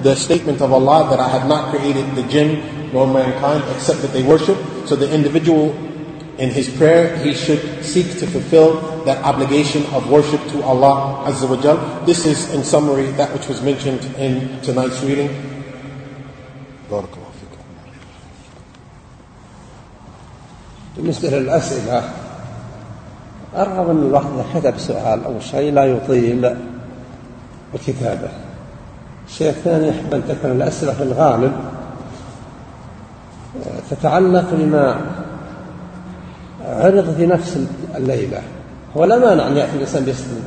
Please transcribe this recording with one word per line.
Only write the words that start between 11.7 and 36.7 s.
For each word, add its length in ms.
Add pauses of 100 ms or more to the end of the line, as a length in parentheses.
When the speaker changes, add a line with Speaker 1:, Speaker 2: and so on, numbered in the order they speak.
Speaker 1:
This 200
is, 280
in 120
summary, 500
that 160
which 160
was 140
mentioned 420 (160)
in 400
tonight's 420
reading. 280 (1600)
بارك 240
الله 240
فيكم. 240 (3250)
Speaker 2:
بالنسبة 340
للأسئلة، 720 (1500)
أرغب 340
أن 80
الواحد 360
إذا 260
كتب 180
سؤال 480
أو 140
شيء 340
لا 120
يطيل 680 (1160)
الكتابة. 560 (960)
الشيء 220
الثاني، 400
أحب 240
أن 140
تكون 240
الأسئلة 420
في 100
الغالب، 500 (2000)
آه، 300
تتعلق 560
بما 500 (1600)
عرض 520